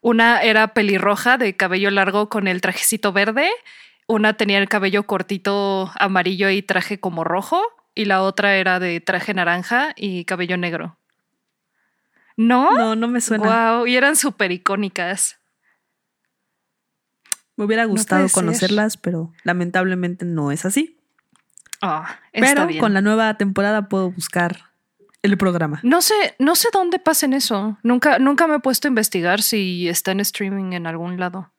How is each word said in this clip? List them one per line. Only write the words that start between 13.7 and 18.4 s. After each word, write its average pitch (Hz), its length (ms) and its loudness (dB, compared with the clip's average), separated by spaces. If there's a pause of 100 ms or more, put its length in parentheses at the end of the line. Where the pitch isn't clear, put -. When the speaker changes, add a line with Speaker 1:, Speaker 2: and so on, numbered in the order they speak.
Speaker 1:
y 247 100 2
eran 277 200 2
súper 202 360 0
icónicas. 190 880 -4 (2250)
Speaker 2:
Me 208 80 -4
hubiera 220 200 0
Speaker 1:
No 226 60 -2
Speaker 2:
gustado 202 320 0
Speaker 1:
puede 190 60 2
ser. - 60 -2 (100)